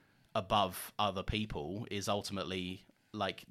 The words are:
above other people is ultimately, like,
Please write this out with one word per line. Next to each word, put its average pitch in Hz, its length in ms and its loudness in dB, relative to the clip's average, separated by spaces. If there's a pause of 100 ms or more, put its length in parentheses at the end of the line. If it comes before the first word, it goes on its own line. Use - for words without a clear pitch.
(360)
above 95 640 4
other 98 260 2
people 104 680 -2
is 98 180 -2
ultimately, 92 760 -2 (280)
like, 98 380 -2